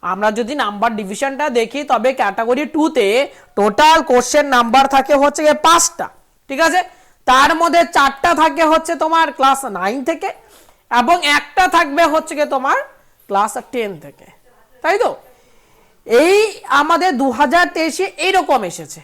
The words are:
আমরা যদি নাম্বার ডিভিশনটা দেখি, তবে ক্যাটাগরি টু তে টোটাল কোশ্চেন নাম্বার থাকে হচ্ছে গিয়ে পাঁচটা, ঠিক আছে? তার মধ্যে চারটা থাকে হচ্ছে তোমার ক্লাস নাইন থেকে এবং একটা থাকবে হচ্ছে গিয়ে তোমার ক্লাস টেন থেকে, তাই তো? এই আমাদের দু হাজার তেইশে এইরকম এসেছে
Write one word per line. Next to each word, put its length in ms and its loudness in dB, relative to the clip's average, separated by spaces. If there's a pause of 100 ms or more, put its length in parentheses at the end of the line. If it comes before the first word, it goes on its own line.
আমরা 260 -2 (100)
যদি 160 -6 (100)
নাম্বার 340 -4
ডিভিশনটা 480 -6 (120)
দেখি, 220 -4 (100)
তবে 200 0 (100)
ক্যাটাগরি 440 -2 (100)
টু 80 0 (140)
তে 100 2 (520)
টোটাল 400 4 (120)
কোশ্চেন 360 2 (100)
নাম্বার 280 2 (100)
থাকে 280 2
হচ্ছে 220 0
গিয়ে 220 2
পাঁচটা, 400 0 (440)
ঠিক 180 -2
আছে? 140 0 (440)
তার 240 4 (100)
মধ্যে 220 2 (140)
চারটা 340 2 (120)
থাকে 300 2
হচ্ছে 200 0 (120)
তোমার 220 2 (120)
ক্লাস 220 2 (180)
নাইন 200 -4 (100)
থেকে 200 -4 (640)
এবং 260 2 (220)
একটা 260 -2 (120)
থাকবে 260 2 (100)
হচ্ছে 240 -2
গিয়ে 200 -2
তোমার 220 0 (500)
ক্লাস 240 0 (200)
টেন 180 -4 (140)
থেকে, 220 -20 (580)
তাই 180 0
তো? 80 0 (960)
এই 320 4 (420)
আমাদের 300 0 (100)
দু 80 0 (100)
হাজার 260 2 (120)
তেইশে 300 -2 (200)
এইরকম 340 0 (100)
এসেছে 340 -16